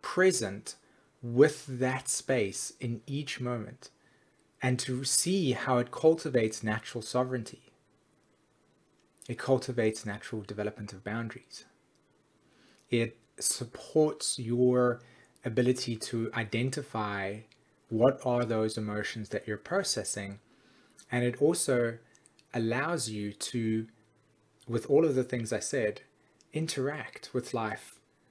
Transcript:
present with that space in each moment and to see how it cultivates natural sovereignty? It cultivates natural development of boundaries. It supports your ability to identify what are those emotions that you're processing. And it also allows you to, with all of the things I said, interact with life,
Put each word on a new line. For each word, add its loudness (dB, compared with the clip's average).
present 2
with 6
that -2
space -2
in -4
each -6
moment -6
and 2
to -4
see 2
how 0
it 0
cultivates 2
natural -4
sovereignty? -4
It -8
cultivates 0
natural -8
development -6
of -14
boundaries. -8
It 0
supports 0
your 4
ability 2
to -4
identify -2
what 4
are 2
those 0
emotions -4
that -6
you're -4
processing. -4
And 2
it 0
also 2
allows 0
you -4
to, -2
with -2
all 6
of 2
the 4
things -4
I 0
said, -2
interact -4
with -4
life, -4